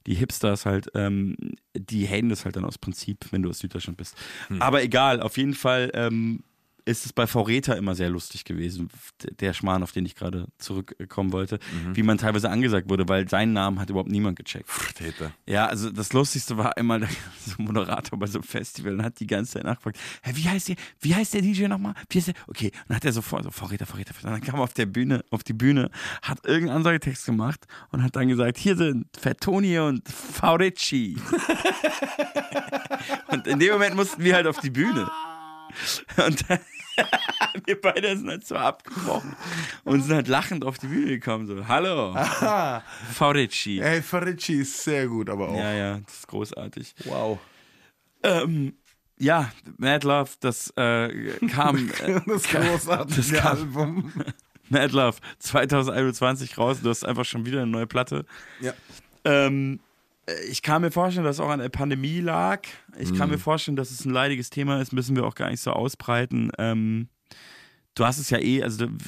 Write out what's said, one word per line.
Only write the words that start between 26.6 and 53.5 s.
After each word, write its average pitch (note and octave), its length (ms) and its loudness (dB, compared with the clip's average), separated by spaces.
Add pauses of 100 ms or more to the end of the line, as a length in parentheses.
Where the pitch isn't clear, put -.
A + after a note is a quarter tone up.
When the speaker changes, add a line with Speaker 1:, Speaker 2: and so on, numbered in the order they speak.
Speaker 1:
Ansagetext D#3+ 460 2
gemacht A#2 400 0 (260)
und B2+ 120 2
hat B2+ 140 0
dann B2+ 100 4
gesagt, B2 300 2
„Hier G3 180 4
sind D3 300 2 (120)
Fat B2+ 220 -2
Toni F#3+ 400 2
und C#3+ 300 0
Faurici.“ E3 1120 2
<laughs> - 60 -10 (2000)
Und C#3 160 -2
in C#3+ 120 2
dem F#3+ 140 6
Moment G3+ 220 2
mussten F#3+ 280 0
wir F3+ 120 8
halt E3+ 120 6
auf D3 120 0
die C#3 100 -4
Bühne. C3 400 2 (1160)
Und - 240 0
dann, F3+ 100 2 (500)
<laughs> - 560 -2
wir G3 160 0
beide G3 340 2
sind - 140 -6
halt F#3 160 -8
so - 100 -6
abgebrochen - 800 -2 (480)
und C#3 200 4
sind D3+ 100 2
halt C3 140 2
lachend C#3+ 360 0
auf B2+ 140 -6
die C3+ 100 -10
Bühne C#3+ 200 0
gekommen, A2 400 -2
so, G2+ 200 -8
„Hallo, C#3 480 2
Speaker 2:
Aha. D#3 680 0 (280)
Speaker 1:
Faurici.“ B2+ 720 2
Speaker 2:
Ey, D#3 220 2
Faurici F3 580 -2
ist - 220 -6
sehr C#3 240 0
gut, A2+ 220 -2
aber G2 200 -2
auch. G#2 80 -2
Speaker 1:
Ja, G#2 160 0
ja, G2+ 320 -2
das - 140 -18
ist - 80 -18
großartig. - 680 -8 (120)
Speaker 2:
Wow. A2+ 340 -2 (840)
Speaker 1:
Ähm, D#3+ 520 2 (440)
ja, C#3 340 4 (260)
Mad C#3 300 2
Love, C#3+ 220 4 (120)
das, - 360 -2
äh, A#2 720 0
kam, C#3 420 2
Speaker 2:
<laughs> - 100 -6
Speaker 1:
äh, F#3 280 0
Speaker 2:
Das G#3 160 0
Speaker 1:
ka-, - 160 2
Speaker 2:
großartige D#3 560 2
Speaker 1:
das C3 160 2 (100)
kam C#3+ 160 4